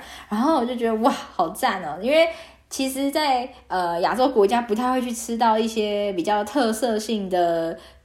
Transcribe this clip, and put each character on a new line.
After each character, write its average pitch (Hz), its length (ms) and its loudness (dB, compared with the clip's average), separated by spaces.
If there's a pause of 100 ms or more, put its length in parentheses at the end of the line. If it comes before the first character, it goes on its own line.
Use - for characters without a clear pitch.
(280)
然 208 100 -2
后 302 180 4
我 247 80 2
就 247 120 -4
觉 233 100 -2
得 226 100 2
哇， 226 140 4
好 - 400 -2
赞 196 320 -2
哦， 156 200 -6
因 254 100 0
为 330 160 6 (400)
其 269 220 -4
实 269 200 -2
在， 269 380 0 (200)
呃， 175 340 -2
亚 170 120 2
洲 254 140 4
国 208 180 4
家 240 140 2
不 233 140 -2
太 247 180 0
会 254 80 2
去 247 100 -6
吃 233 280 -6
到 226 200 4
一 226 80 0
些 208 460 -2
比 175 100 -2
较 208 220 0
特 233 260 2
色 226 280 0
性 208 320 -4
的 170 480 0 (260)